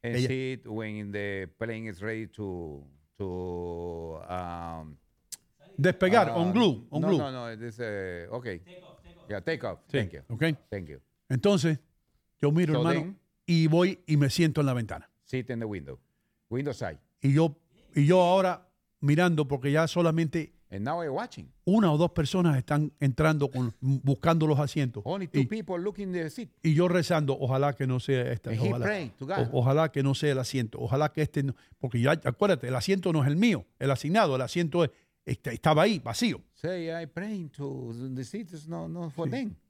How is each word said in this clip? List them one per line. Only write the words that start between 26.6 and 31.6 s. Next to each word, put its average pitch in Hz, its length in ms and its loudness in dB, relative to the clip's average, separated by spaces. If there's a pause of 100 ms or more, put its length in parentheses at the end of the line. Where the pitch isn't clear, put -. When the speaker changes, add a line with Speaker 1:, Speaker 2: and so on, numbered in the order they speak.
Speaker 2:
y 156 120 4
yo 175 140 4
rezando, 160 520 0
"Ojalá 135 340 2
que 135 120 -4
no 127 140 0
sea 127 320 0
esta, 117 180 -6
Speaker 1:
And 113 100 -2
he - 80 2
Speaker 2:
ojalá, 120 160 0
Speaker 1:
prayed 185 340 -2
to 135 80 -10
God. 185 120 -2 (140)
Speaker 2:
o-, 135 80 2
ojalá 143 300 2
que 139 120 -2
no 139 120 2
sea 147 180 0
el 131 60 0
asiento, 123 400 -4
ojalá 135 340 0
que 151 100 -2
este 143 200 -2
no", 139 120 -4 (240)